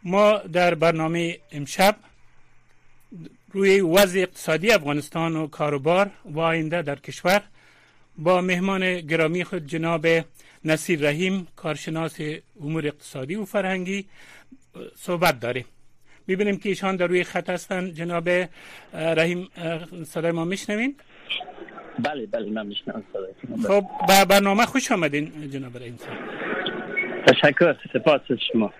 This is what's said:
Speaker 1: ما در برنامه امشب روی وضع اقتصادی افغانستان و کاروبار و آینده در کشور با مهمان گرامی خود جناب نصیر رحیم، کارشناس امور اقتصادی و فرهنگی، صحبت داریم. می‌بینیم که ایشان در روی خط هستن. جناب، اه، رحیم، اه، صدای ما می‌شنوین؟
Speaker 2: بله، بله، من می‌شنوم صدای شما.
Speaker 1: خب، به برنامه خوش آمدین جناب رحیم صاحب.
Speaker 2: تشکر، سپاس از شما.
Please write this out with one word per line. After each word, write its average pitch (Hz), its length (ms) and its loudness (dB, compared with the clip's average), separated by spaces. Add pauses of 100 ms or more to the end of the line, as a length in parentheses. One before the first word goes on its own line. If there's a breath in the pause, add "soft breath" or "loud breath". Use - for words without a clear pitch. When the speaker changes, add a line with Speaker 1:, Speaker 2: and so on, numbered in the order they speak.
Speaker 1:
ما 208 340 4
در 175 380 2
برنامه 165 600 0 (140)
امشب 185 440 2 (1600)
روی 196 280 4
وضع 185 380 4
اقتصادی 175 520 0
افغانستان 160 640 0
و 156 120 -4
کاروبار 151 640 0 (160)
و 156 140 -8
آینده 165 420 0
در 143 140 -4
کشور 180 460 0 (760 soft breath)
با 180 240 4
مهمان 185 600 0
گرامی 160 420 0
خود 170 240 -8
جناب 165 400 -2 (580 soft breath)
نصیر 156 420 0
رحیم، 180 480 -2
کارشناس 160 640 -6 (420)
امور 156 260 -4
اقتصادی 147 480 -8
و 214 100 -6
فرهنگی، 190 600 -4 (920 soft breath)
صحبت 170 440 0
داریم. 120 260 -4 (600 soft breath)
می‌بینیم 196 300 0
که - 120 -6
ایشان 190 260 -2
در 180 120 0
روی 180 160 2
خط 180 260 -4
هستن. 185 440 -6
جناب، 170 340 -4
اه، 180 200 2 (460 loud breath)
رحیم، 165 640 0
اه، 170 460 -8
صدای 165 280 -2
ما 165 140 -2
می‌شنوین؟ 208 500 -4 (1040 loud breath)
Speaker 2:
بله، 139 260 -4
بله، 104 240 -4
من 107 160 -4
می‌شنوم 101 380 -10 (100)
صدای 95 180 -8 (100)
شما. - 260 -6
Speaker 1:
خب، 196 180 4 (220)
به 196 180 8
برنامه 202 400 6
خوش - 260 -2
آمدین 151 600 -2
جناب 131 260 -10
رحیم 120 200 -14
صاحب. - 200 -14 (1120)
Speaker 2:
تشکر، 151 480 6 (180)
سپاس 139 360 4
از 123 80 0 (160)
شما. 107 260 2